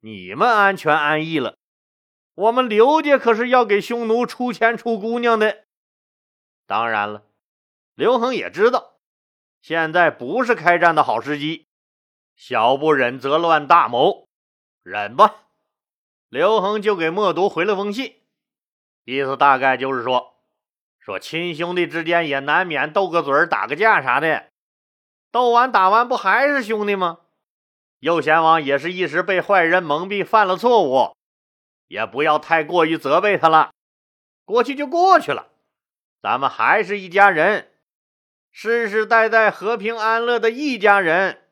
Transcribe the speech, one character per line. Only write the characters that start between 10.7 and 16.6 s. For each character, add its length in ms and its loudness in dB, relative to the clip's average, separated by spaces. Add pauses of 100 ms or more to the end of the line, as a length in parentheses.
战 160 4
的 120 2
好 160 -2
时 180 -6
机， 300 -8 (680)
小 420 0
不 160 0
忍 240 0
则 220 -2
乱 260 2
大 220 4
谋， 400 0 (560)
忍 320 -8
吧。 300 2 (840)
刘 320 0